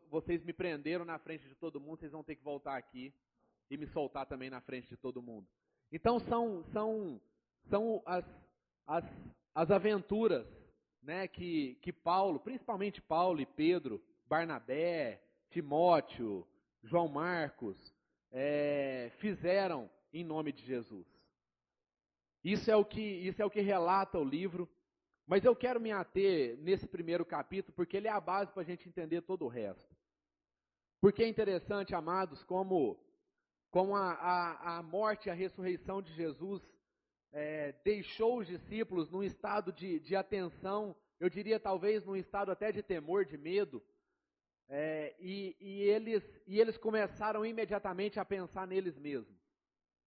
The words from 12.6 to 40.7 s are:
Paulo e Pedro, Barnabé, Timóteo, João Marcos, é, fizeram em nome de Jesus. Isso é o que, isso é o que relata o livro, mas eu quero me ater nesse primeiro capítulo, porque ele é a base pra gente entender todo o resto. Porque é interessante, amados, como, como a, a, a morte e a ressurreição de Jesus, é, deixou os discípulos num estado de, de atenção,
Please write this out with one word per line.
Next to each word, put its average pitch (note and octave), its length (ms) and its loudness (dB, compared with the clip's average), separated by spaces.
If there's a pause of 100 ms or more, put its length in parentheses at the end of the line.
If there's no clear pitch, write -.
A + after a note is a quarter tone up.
Paulo E3+ 380 2
e C3 60 -2
Pedro, D3+ 580 2 (220)
Barnabé, D3+ 1000 -2 (260)
Timóteo, C#3+ 960 2 (380)
João E3 240 2
Marcos, D3 680 -4 (540)
é, C#3 880 0
fizeram F3+ 680 0 (220)
em E3+ 140 -8
nome D#3 260 -2
de C#3 140 -18
Jesus. A2+ 420 -8 (1400)
Isso G3 260 2
é A3 60 8
o G#3 80 8
que, G#3+ 180 -4
isso F#3+ 400 -4
é G#3 40 2
o G3+ 40 0
que G#3 120 0
relata F#3+ 580 2
o D3+ 40 2
livro, E3+ 460 -2 (560)
mas F#3+ 180 4
eu A#3+ 120 10
quero A#3+ 260 0
me A3+ 100 -2
ater F3+ 680 2
nesse F3 280 0
primeiro E3+ 380 -2
capítulo, F3 500 -6
porque F3 220 -2
ele G#3 100 -2
é A3 40 0
a G#3 100 0
base F3+ 300 -2
pra F#3 120 -6
gente F3 240 -10
entender E3+ 340 -4
todo F3+ 220 -4
o B2+ 60 -2
resto. A2 460 -8 (1080)
Porque G3+ 220 8
é A3+ 40 6
interessante, G3 680 0
amados, E3+ 500 -2
como, F3+ 540 2 (720)
como F#3+ 260 2
a, F#3+ 180 2
a, E3+ 640 0
a E3+ 60 -8
morte G3+ 440 -2
e - 20 -2
a F3 40 -2
ressurreição F#3 680 -4
de D#3+ 120 -16
Jesus, E3 480 -6 (720)
é, D3+ 400 -6 (100)
deixou G#3+ 560 0
os F#3+ 80 -6
discípulos F3+ 600 -4
num F#3 120 -4
estado G3+ 520 -2
de, F3 260 -4
de D3+ 160 -2
atenção, F#3+ 800 -2 (240)